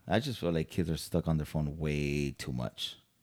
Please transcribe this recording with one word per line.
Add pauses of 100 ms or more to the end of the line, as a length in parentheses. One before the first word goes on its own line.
I
just
feel
like
kids
are
stuck
on
their
phone
way
too
much. (260)